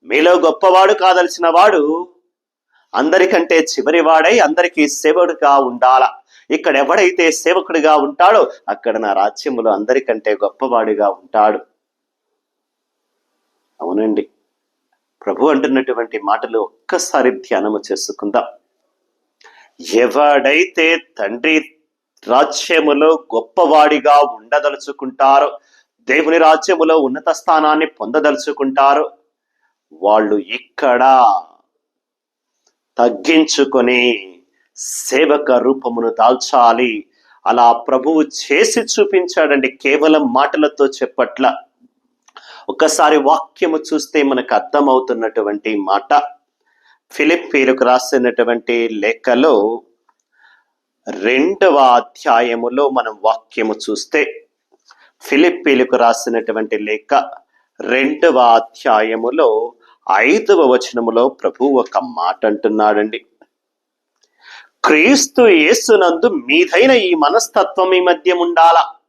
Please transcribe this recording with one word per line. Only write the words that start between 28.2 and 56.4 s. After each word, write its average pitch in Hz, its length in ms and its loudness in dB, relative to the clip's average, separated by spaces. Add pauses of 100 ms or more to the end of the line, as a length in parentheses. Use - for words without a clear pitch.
వాళ్ళు 104 460 0
ఇక్కడ 123 840 0 (1700)
తగ్గించుకొని 123 1400 0 (360)
సేవక 147 760 -2
రూపమును 123 580 0 (100)
దాల్చాలి. 120 840 0 (420)
అలా 120 260 4
ప్రభువు 135 500 0
చేసి 185 580 -2
చూపించాడండి, 175 920 0
కేవలం 147 600 0
మాటలతో 143 540 0
చెప్పట్ల. 131 720 -4 (1120)
ఒకసారి 156 480 0
వాక్యము 143 640 -2
చూస్తే 156 440 -4
మనకు 131 320 -2
అర్థమవుతున్నటువంటి 113 1200 -2
మాట, 101 460 -2 (880)
ఫిలిప్పీలకు 135 760 -2
రాసినటువంటి 120 1040 -2
లేఖలో 113 920 0 (1300)
రెండవ 143 680 0
అధ్యాయములో 123 1120 0
మనం 113 340 -6
వాక్యము 110 500 -4 (160)
చూస్తే, - 560 -6 (760)
ఫిలిప్పీలకు 143 760 0
రాసినటువంటి 113 840 -2